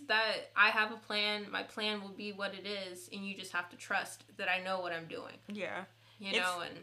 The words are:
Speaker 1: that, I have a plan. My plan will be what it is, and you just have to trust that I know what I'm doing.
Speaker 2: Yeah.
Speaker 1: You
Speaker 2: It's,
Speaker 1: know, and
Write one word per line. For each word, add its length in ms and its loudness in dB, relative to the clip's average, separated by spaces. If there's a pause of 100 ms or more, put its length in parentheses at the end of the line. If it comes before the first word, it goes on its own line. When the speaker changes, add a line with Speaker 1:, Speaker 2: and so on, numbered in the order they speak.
Speaker 1:
that, 460 4
I 140 10
have 240 4
a 40 -8
plan. 540 0
My 120 0
plan 400 -2
will 80 -10
be 220 -8
what 200 -4
it 140 -8
is, 440 -6
and 160 -6
you 80 -4
just 180 -10
have 180 -2
to 60 -18
trust 480 -2 (120)
that 140 0
I 120 2
know 180 0
what 120 -2
I'm 140 -4
doing. 300 -8 (120)
Speaker 2:
Yeah. 360 -4 (340)
Speaker 1:
You 120 -6
Speaker 2:
It's, 80 4
Speaker 1:
know, 220 2
and 220 -6